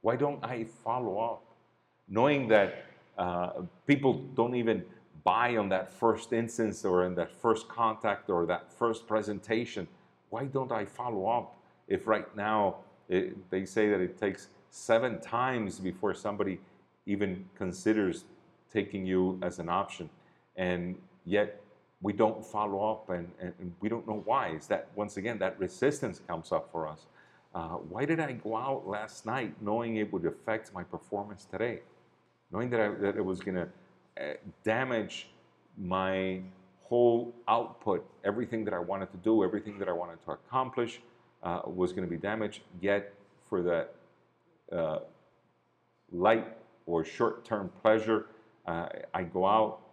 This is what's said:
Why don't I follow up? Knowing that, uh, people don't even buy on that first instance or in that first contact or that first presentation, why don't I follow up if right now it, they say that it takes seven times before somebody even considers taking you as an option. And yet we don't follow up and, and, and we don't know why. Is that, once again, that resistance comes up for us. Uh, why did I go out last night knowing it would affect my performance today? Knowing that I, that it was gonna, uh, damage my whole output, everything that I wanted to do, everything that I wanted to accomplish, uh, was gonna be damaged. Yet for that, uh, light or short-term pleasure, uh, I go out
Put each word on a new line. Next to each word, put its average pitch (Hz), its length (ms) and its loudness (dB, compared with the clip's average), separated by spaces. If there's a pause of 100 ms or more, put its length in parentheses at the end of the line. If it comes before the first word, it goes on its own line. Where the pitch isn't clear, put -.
Why 117 140 2
don't 143 280 0
I 117 200 -4
follow 113 540 -4
up? 113 240 -4 (640)
Knowing 127 420 4
that, 101 360 6 (320)
uh, 90 460 -2 (240)
people 135 360 4 (120)
don't 123 200 2
even 113 300 2 (400)
buy 117 320 4
on 101 140 0
that 92 200 0
first 113 440 2
instance 113 500 0
or 90 220 6
in 90 80 -2
that 85 180 -2
first 110 360 2
contact 110 600 -2
or 87 160 4
that 85 260 -2
first 117 360 -2
presentation, 107 840 -2 (400)
why 117 160 -6
don't 131 280 -4
I 107 120 -2
follow 104 420 -4
up 117 300 -2 (320)
if 95 180 0
right 107 300 0
now 104 480 0 (240)
it, - 420 0
they 95 140 0
say 107 260 4
that 98 100 4
it 90 180 -2
takes 98 300 -2 (220)
seven 117 500 2
times 117 600 -2
before 92 340 -2
somebody 101 460 -4 (460)
even 98 380 0 (120)
considers 98 680 2 (480)
taking 98 340 -2
you 92 360 2
as 90 160 -4
an 85 100 -6
option. 87 420 -2 (460)
And 90 400 -2 (280)
yet 104 360 0 (420)
we 104 100 0
don't 107 320 2
follow 104 460 -2
up 107 200 -6
and, 87 200 -4 (100)
and, 90 180 -8
and 90 220 -10
we 104 80 -2
don't 113 180 -4
know 107 180 -6
why. 110 260 0
Is 78 160 -8
that, 95 280 -2
once 104 220 -4
again, 104 220 -4
that 92 200 -2
resistance 117 680 0
comes 82 260 -6
up 80 200 0
for 82 160 -4
us. 78 180 -14 (480)
Uh, 82 220 -6 (120)
why 107 160 -4
did 160 160 0
I 143 120 -2
go 113 240 -6
out 131 300 -4
last 104 380 -8
night 117 380 -4
knowing 113 340 0
it 104 160 0
would 85 140 -2
affect - 480 -4
my 90 80 -8
performance 101 640 -8
today? 110 340 -4 (720)
Knowing 117 180 -2
that 117 100 2
I, 104 80 4
that 98 280 0
it 104 80 0
was 92 160 -2
gonna, 90 280 -2 (520)
uh, 73 140 -6 (280)
damage 113 640 -2 (500)
my 95 640 0 (420)
whole 120 520 4 (140)
output, 104 600 0 (160)
everything 110 420 0
that 98 80 -2
I 87 40 -2
wanted 95 340 -4
to 98 60 -16
do, 110 240 4
everything 101 360 -2
that 98 100 -2
I 90 40 0
wanted 85 340 -6
to 76 60 -6
accomplish, 123 680 -4 (420)
uh, 87 220 -4
was 90 280 0
gonna 92 140 -4
be 85 100 -4
damaged. 104 440 -4 (200)
Yet 101 340 0 (340)
for 90 140 0
that, 85 320 0 (760)
uh, 80 280 -2 (1120)
light 101 340 4 (400)
or 82 180 2
short-term 104 640 -2 (120)
pleasure, 110 440 4 (400)
uh, 85 220 -4 (260)
I 92 80 -2
go 90 240 0
out 107 340 4 (120)